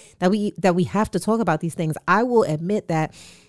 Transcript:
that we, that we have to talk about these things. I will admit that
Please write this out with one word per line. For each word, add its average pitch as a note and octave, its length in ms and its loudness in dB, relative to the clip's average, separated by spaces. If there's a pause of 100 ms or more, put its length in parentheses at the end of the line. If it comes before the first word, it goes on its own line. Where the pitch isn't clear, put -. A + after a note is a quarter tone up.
(180)
that F3+ 140 2
we, G#3 260 -2
that F#3 160 2
we F3+ 100 2
have G#3 280 -2
to F3 80 -2
talk A3 200 0
about E3 200 0
these E3+ 140 -6
things. D#3 220 -4 (120)
I G3+ 160 4
will A#3+ 180 4
admit E3+ 460 -2
that D#3+ 260 -2 (340)